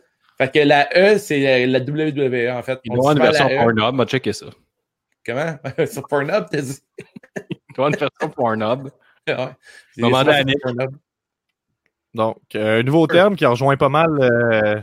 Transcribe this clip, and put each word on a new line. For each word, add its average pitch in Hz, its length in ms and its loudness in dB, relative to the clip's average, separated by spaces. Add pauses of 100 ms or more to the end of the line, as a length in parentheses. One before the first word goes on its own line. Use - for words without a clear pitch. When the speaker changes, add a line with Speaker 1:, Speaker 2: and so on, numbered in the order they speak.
(380)
Speaker 1:
fait 127 160 -2
que 156 60 2
la 143 360 4
E, 202 220 6
c'est 151 220 -4
la, 131 260 2
la 131 140 2
W 147 320 -4
W 127 360 -2
E, 127 60 -4
en 120 100 -8
fait. 131 200 -8
Speaker 2:
Ils 117 80 -8
Speaker 1:
On 120 40 -2
Speaker 2:
doit 131 160 4
avoir - 20 -
une 120 180 4
Speaker 1:
dit 151 60 2
souvent 139 120 2
Speaker 2:
version 131 80 0
Speaker 1:
la 143 60 2
E. 117 120 2
Speaker 2:
Pornhub, 117 220 0
va 120 80 2
checker 117 280 -4
ça. - 120 -16 (800)
Speaker 1:
Comment ? 147 380 -6
<laughs> 139 240 -4
Sur 135 200 -10
Pornhub, 156 440 -2
t'as 151 100 -4
dit ? 139 180 -10 (180)
Speaker 2:
<laughs> - 520 -16
Ils - 260 -16
doit 135 120 0
avoir - 20 0
une 147 60 -2
version 151 400 -6
Pornhub. 117 580 -2
Speaker 1:
<laughs> - 60 -20 (260)
Ouais. 147 100 -4 (600)
Speaker 2:
Demandez 127 360 2
Speaker 1:
C'est 147 60 4
Speaker 2:
à 139 60 2
Nick. 135 160 -2
Speaker 1:
sur 123 160 -6
Pornhub. 131 200 -8 (1160)
Speaker 3:
Donc, 110 280 -2 (140)
euh, 107 260 2
un - 20 2
nouveau 156 220 4
Speaker 1:
Sure. 165 100 2
Speaker 3:
terme 196 220 4
qui 151 80 0
rejoint 135 320 2
pas 143 120 2
mal, 156 200 2 (120)
euh, 117 600 2